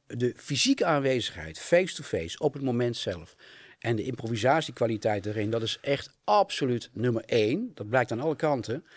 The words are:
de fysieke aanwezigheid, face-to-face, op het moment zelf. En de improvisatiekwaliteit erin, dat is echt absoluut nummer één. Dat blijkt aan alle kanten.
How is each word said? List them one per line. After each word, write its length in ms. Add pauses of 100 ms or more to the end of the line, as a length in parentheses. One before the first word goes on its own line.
de 300
fysieke 480
aanwezigheid, 720
face-to-face, 800
op 140
het 100
moment 340
zelf. 380 (440)
En 160
de 80
improvisatiekwaliteit 1200
erin, 240
dat 120
is 200
echt 420
absoluut 720
nummer 320
één. 480
Dat 160
blijkt 220
aan 80
alle 160
kanten. 500 (120)